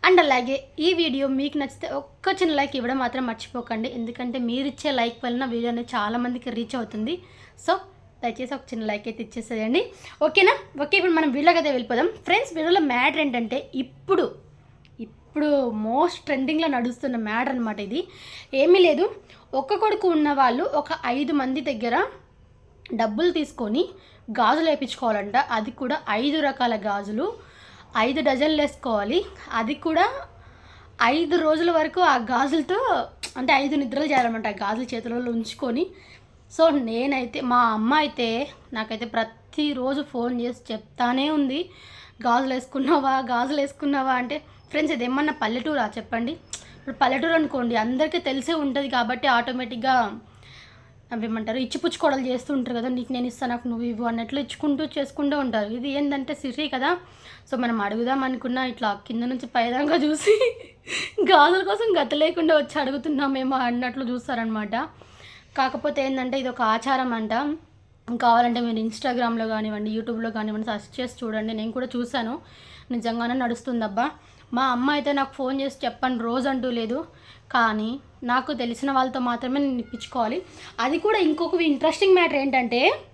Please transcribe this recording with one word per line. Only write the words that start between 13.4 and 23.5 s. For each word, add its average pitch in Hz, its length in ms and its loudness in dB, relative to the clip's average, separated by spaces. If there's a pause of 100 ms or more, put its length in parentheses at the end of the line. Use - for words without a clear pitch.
ఇప్పుడు, 269 600 0 (680)
ఇప్పుడు 277 680 0
most 233 540 0
ట్రెండింగ్‌లో 302 440 0
నడుస్తున్న 247 480 -2
మ్యాటర్ 226 320 -2
అన్నమాట 226 320 -4
ఇది. 208 280 -6 (460)
ఏమీ 311 240 8
లేదు, 349 360 6 (400)
ఒక్క 269 200 0
కొడుకు 415 340 2
ఉన్న 302 240 4
వాళ్ళు 269 320 4
ఒక 294 240 -2 (180)
ఐదు 262 260 0
మంది 262 280 0
దగ్గర 240 440 0 (920)
డబ్బులు 226 360 2
తీసుకొని 285 580 -2 (420)